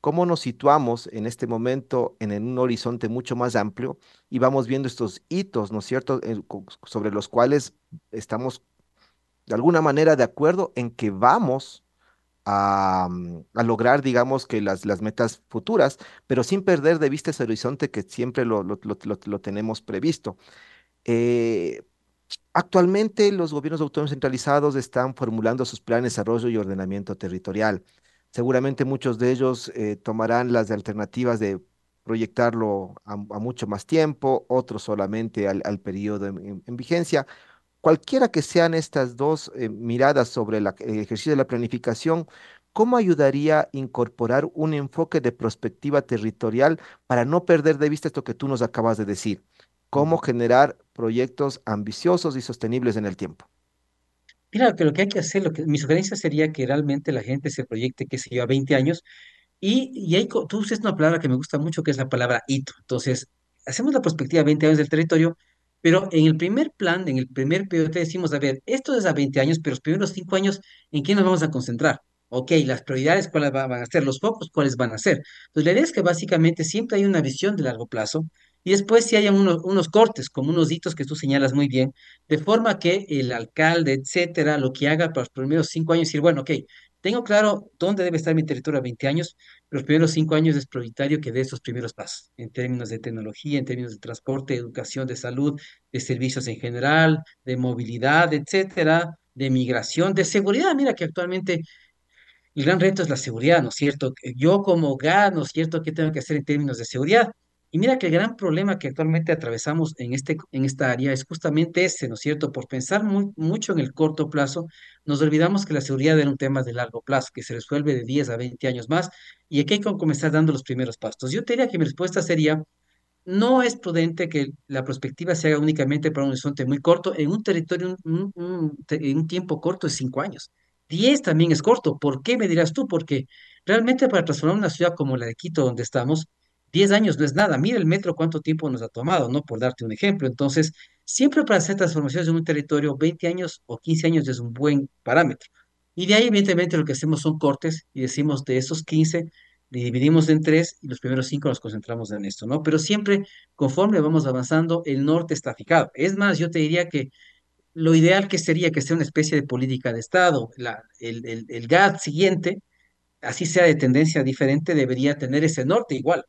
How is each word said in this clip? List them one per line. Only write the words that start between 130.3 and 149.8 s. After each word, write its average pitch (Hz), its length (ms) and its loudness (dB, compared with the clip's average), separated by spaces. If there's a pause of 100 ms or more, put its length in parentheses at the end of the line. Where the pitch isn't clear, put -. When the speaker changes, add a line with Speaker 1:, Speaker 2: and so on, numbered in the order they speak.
Speaker 2:
Diez 240 340 2
también 165 280 4
es 156 100 4
corto. 196 380 2
¿Por 135 240 -2
qué? 240 160 -2
Me 214 80 0
dirás 160 260 2
tú, 269 140 -2
porque 147 400 -4 (400)
realmente 240 420 2
para 185 160 2
transformar 160 340 0
una 190 120 0
ciudad 175 260 0
como 135 200 -2
la 120 100 -6
de 117 80 -8
Quito, 160 300 -2
donde 120 180 0
estamos, 143 440 0 (460)
diez 196 180 4
años 202 260 4
no 147 80 2
es 135 100 0
nada. 185 220 4
Mira 208 220 2
el 170 80 2
metro 175 300 0
cuánto 160 240 -2
tiempo 156 280 -2
nos 120 140 -4
ha 113 60 -10
tomado, 135 400 -2
¿no? 143 140 -2
Por 113 180 -8
darte 123 240 -2
un 110 80 -6
ejemplo. 196 340 0
Entonces, 139 460 0 (320)
siempre 277 400 2
para 202 140 4
hacer 196 180 0
transformaciones 160 520 0
en 165 60 2
un 165 80 0
territorio, 147 540 0
veinte 165 320 0
años 180 380 -6
o 117 120 -10
quince 160 300 0
años 160 180 2
es 120 140 -4
un 120 120 -8
buen 139 380 0 (140)
parámetro. 131 440 2 (460)
Y 175 120 -4
de 208 80 4
ahí, 226 120 6
evidentemente, 180 500 2
lo 156 80 2
que 156 60 -4
hacemos 156 300 -2
son 156 180 0
cortes 156 540 -2
y 135 80 -10
decimos 139 440 -2
de 127 120 0
esos 160 260 -2
quince, 160 440 2 (440)
le 123 140 -6